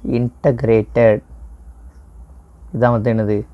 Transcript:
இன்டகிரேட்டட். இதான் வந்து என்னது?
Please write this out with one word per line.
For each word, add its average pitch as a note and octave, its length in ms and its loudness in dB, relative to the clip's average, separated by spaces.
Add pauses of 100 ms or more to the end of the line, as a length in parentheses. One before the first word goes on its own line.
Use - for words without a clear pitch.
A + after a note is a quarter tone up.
(180)
இன்டகிரேட்டட். A#2 1000 0 (1600)
இதான் A#2+ 200 2
வந்து A2+ 180 -2
என்னது? G#2 240 -2 (160)